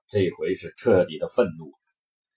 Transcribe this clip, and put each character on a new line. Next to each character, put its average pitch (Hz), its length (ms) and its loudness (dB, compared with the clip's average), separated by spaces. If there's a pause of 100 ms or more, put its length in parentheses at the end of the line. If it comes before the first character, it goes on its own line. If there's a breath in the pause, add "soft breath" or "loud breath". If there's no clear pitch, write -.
这 92 220 2
回 82 240 -4
是 85 220 -10
彻 95 280 4
底 78 140 -6
的 - 80 -4
愤 - 220 0 (100)
怒。 80 140 -16 (640)